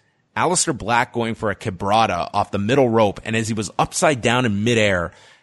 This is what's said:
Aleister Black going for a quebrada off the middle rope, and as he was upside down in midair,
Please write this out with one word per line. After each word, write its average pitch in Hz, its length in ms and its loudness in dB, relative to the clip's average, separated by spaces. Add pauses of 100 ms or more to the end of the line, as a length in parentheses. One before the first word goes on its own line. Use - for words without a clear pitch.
(360)
Aleister 156 400 0
Black 117 360 0
going 113 220 -4
for 107 160 -4
a 92 60 -6
quebrada 101 760 0
off 101 200 -2
the 101 80 -4
middle 127 280 2
rope, 110 360 2
and 110 100 -4
as 113 140 -2
he 117 60 -4
was 104 240 -6
upside 135 420 0
down 123 260 2
in 101 160 -2
midair, 104 480 2 (320)